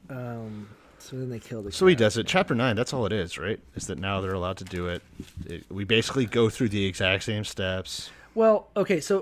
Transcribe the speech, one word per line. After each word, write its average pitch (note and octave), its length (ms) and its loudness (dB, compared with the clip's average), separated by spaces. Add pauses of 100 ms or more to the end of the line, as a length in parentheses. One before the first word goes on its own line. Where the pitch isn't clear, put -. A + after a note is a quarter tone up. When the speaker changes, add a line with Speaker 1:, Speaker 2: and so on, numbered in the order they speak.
(100)
Speaker 1:
Um, A2+ 600 -10 (280)
so - 200 -14
then B2+ 120 -6
they A#2+ 100 -6
kill A2+ 220 -8
the G2 100 -8
Speaker 2:
So F#3+ 140 2
he F#3 80 10
Speaker 1:
cat. A#2 60 4
Speaker 2:
does A2 180 6
it. G#2+ 80 0
Chapter F#3+ 300 2
nine, A#2 200 2
that's A#2+ 180 0
all B2 120 0
it F#2 80 -2
is, F2 240 -2
right? G2 220 -2 (160)
Is - 120 -8
that F2+ 120 -4
now F#2+ 220 0
they're F#2+ 120 -2
allowed F#2 240 -2
to F#2+ 60 -12
do F2 240 -4
it. F2 160 -4 (420)
It, E2+ 240 -10
we G2 140 -4
basically A2+ 420 2
go A2+ 240 4
through A2+ 200 0
the G2+ 160 0
exact F#2+ 400 0
same G#2+ 180 -2
steps. F#2 640 -6 (240)
Speaker 1:
Well, A3 420 4
okay, F#3+ 260 2
so G3 200 2